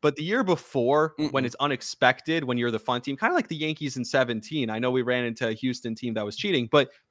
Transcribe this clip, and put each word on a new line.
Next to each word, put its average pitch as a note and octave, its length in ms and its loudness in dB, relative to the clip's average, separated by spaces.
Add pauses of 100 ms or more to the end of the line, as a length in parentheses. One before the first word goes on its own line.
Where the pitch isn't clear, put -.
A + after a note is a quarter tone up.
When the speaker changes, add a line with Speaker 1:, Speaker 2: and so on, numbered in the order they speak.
Speaker 1:
But D3 140 2
the D3+ 80 -8
year G#3+ 200 0
before, D3+ 720 2
when D3+ 140 -2
Speaker 2:
Mm-mm. C3+ 140 0
Speaker 1:
it's A#2+ 140 -4
unexpected, C#3 840 2
when B2 120 0
you're A#2+ 140 0
the A2 80 -2
fun B2 220 -2
team, C#3 160 -6
kinda C#4+ 180 0
like A#3+ 140 0
the E3 80 -6
Yankees D3+ 400 -4
in B2 80 -4
seventeen. B2 680 0
I A2 80 -4
know B2+ 100 0
we B2+ 120 2
ran B2 240 0
into A#2 240 -4
a A2+ 40 -2
Houston A#2+ 420 -4
team A#2 200 -6
that G#2+ 100 -2
was G#2 120 -8
cheating, C#3+ 340 -2
but C#3+ 180 4 (220)